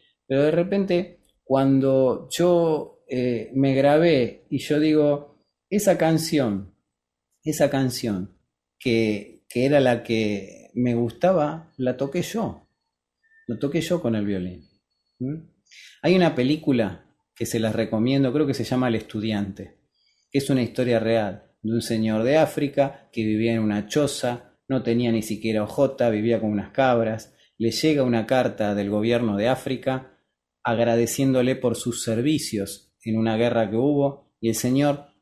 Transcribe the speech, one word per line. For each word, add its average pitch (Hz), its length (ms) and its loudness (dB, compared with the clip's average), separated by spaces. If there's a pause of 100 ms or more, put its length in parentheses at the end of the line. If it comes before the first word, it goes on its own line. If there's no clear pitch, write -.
(260)
pero 139 180 0
de 151 80 2
repente 185 680 -2 (220)
cuando 135 880 2
yo, 170 760 0
eh, 123 460 -2
me 135 200 2
grabé 143 760 2
y 143 100 -2
yo 147 200 0
digo, 151 640 0 (240)
"Esa 196 300 2
canción, 147 760 0 (680)
esa 151 260 0
canción 123 720 -4 (400)
que, 110 720 -2
que 123 180 0
era 143 140 4
la 123 240 2
que 107 720 -4
me 123 200 0
gustaba, 151 840 -2
la 127 200 -2
toqué 143 260 -4
yo, 160 460 -8 (800)
la 113 100 -6
toqué 143 220 -2
yo 165 200 -2
con 113 140 -2
el 104 100 -2
violín". 92 380 -4 (560)
¿Mm? 147 300 -8 (540)
Hay 170 120 4
una 175 200 4
película 127 680 0 (300)
que 113 120 -6
se - 120 -4
las 110 160 0
recomiendo, 120 580 0
creo 151 140 0
que 135 80 -2
se 123 100 -4
llama 127 240 0
El 117 60 2
Estudiante, 104 840 -6 (540)
que - 80 -2
es 139 120 -2
una 131 120 2
historia 120 380 0
real 110 500 -2 (120)
de 110 100 -4
un 113 100 0
señor 110 400 0
de 135 140 2
África 143 760 0
que 113 120 -4
vivía 107 300 0
en 113 60 0
una 104 260 -2
choza, 131 680 -2 (160)
no 131 140 0
tenía 120 300 0
ni 110 100 0
siquiera 107 400 -4
ojota, 127 480 0
vivía 110 300 0
con 107 100 -2
unas 101 200 -4
cabras. 113 640 0 (240)
Le 113 120 0
llega 151 320 2
una 117 240 0
carta 110 480 0
del 101 160 -2
gobierno 110 460 0
de 107 120 0
África 131 680 -4 (460)
agradeciéndole 120 920 2
por 123 200 -2
sus - 260 -6
servicios 117 920 -4 (100)
en 110 140 -2
una 113 180 0
guerra 113 320 0
que 104 80 -4
hubo, 139 640 0
y 113 80 -2
el 110 60 0
señor 139 540 0 (140)